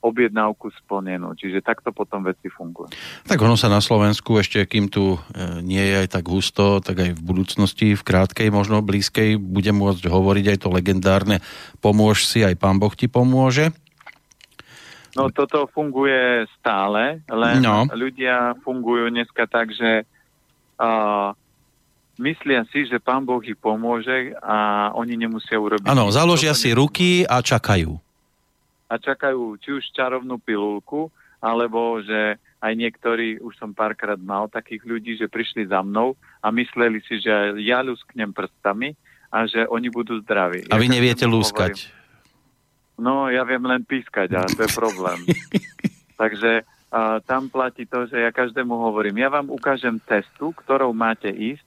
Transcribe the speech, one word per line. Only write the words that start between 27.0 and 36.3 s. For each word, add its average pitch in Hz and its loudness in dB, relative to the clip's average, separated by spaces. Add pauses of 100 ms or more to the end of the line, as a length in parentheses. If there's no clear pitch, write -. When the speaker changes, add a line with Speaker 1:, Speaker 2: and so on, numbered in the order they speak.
Speaker 2:
a 123 2
čakajú. 85 0 (920)
Speaker 1:
A 117 -4
čakajú 131 -4
či 139 -12
už 139 -6
čarovnú 127 -4
pilulku, 104 -4 (320)
alebo 117 -2
že 107 -2 (240)
aj 113 -4
niektorí, 117 -4
už 113 -14
som 107 -14
párkrát 107 -4
mal 98 -6
takých 110 -12
ľudí, 117 -8
že 110 -6
prišli 113 -6
za 95 -2
mnou 107 -2 (240)